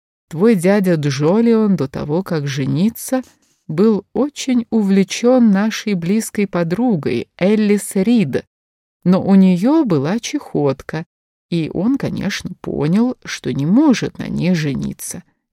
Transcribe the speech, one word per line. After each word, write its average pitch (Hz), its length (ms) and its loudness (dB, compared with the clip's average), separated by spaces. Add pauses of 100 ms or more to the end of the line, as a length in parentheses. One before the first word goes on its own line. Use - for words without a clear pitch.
(280)
твой 208 260 2
дядя 185 400 2
Джолион 185 840 2
до 139 120 -2
того, 143 340 -4
как 156 240 -4
жениться, 143 760 -4 (460)
был 190 440 0
очень 254 580 -2
увлечён 220 800 2
нашей 202 440 0
близкой 196 520 -2
подругой 175 840 -2 (100)
Эллис 208 560 0
Рид, 190 500 0 (600)
но 180 180 4
у 196 120 2
неё 190 500 4
была 170 340 0
чахотка, 156 840 -4 (460)
и 165 220 -2
он, 220 260 -2
конечно, - 520 -6 (120)
понял, 208 640 -2
что - 280 -8
не 135 140 -2
может 240 520 2
на - 100 -10
ней 160 260 -2
жениться. 143 680 -6 (300)